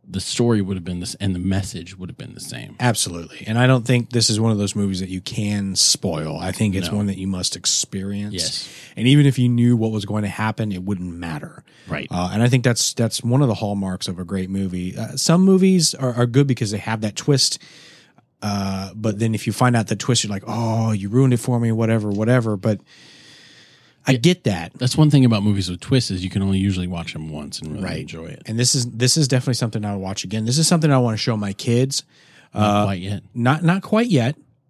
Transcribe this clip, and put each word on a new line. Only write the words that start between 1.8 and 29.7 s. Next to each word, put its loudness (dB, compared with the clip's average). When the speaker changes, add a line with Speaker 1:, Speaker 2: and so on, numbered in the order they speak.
Speaker 1:
would -12
have -16
been -16
the -18
same. -14
Speaker 2:
Absolutely. -4
And -2
I 4
don't 4
think 0
this 2
is 2
one 2
of 2
those -2
movies 0
that -6
you -6
can -4
spoil. 0
I -4
think 0
it's -2
Speaker 1:
No. -2
Speaker 2:
one 0
that -2
you -6
must -4
experience. -4
Speaker 1:
Yes. -6
Speaker 2:
And 0
even 8
if 4
you 4
knew 4
what 0
was -4
going -2
to -2
happen, -2
it -6
wouldn't -4
matter. -10
Speaker 1:
Right. -6
Speaker 2:
Uh, -2
and 2
I 6
think 4
that's, 0
that's -2
one 2
of 4
the 0
hallmarks -4
of -8
a -8
great -4
movie. -4
Uh, -8
some 4
movies 4
are, -2
are 4
good 4
because -2
they -4
have -4
that -4
twist. 0
Uh, -4
but -4
then 0
if -4
you -2
find 2
out 2
the -2
twist, 0
you're -6
like, -6
"Oh, 0
you -2
ruined 4
it 2
for 0
me," 2
whatever, 0
whatever. 2
But 0
I 4
Speaker 1:
Yeah. 2
Speaker 2:
get 4
that. -2
Speaker 1:
That's 0
one 6
thing 6
about 4
movies 0
with -8
twists 0
is -4
you -4
can -2
only 2
usually 0
watch -8
them -10
once -10
and -10
really -8
Speaker 2:
Right. -6
Speaker 1:
enjoy -12
it. -16
Speaker 2:
And -4
this 2
is, -2
this 0
is 2
definitely 0
something -4